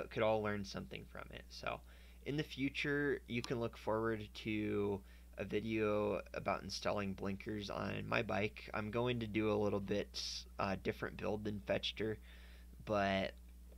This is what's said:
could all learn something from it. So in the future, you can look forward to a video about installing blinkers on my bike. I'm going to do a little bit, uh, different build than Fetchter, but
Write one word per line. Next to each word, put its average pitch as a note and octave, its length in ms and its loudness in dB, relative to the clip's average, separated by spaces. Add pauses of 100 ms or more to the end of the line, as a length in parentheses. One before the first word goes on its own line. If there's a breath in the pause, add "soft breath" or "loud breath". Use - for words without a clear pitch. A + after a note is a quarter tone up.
(100)
could A#2+ 120 2
all A2 200 6
learn G#2 220 2
something G2 460 -6
from - 220 -10
it. - 160 -10
So - 320 -4 (460 loud breath)
in C#3 100 0
the D#3 60 0
future, C#3+ 840 2
you A#2 160 -2
can B2 180 0
look A2+ 180 -2
forward A2 500 2 (160)
to G#2 560 2 (360 loud breath)
a G#2 80 -2
video G#2 760 4 (140)
about - 280 0
installing G2 520 0
blinkers G2+ 560 -4
on G#2 360 -2
my A2+ 160 4
bike. G2+ 500 0
I'm G#2+ 180 -2
going A#2+ 300 2
to A2+ 60 0
do G#2+ 240 4
a G#2 60 6
little G#2 240 4
bit, G2+ 420 0 (360)
uh, G2 260 2
different - 320 -2
build G#2 280 -2
than G#2 220 -2
Fetchter, G#2+ 520 0 (680 loud breath)
but G2 480 4 (460)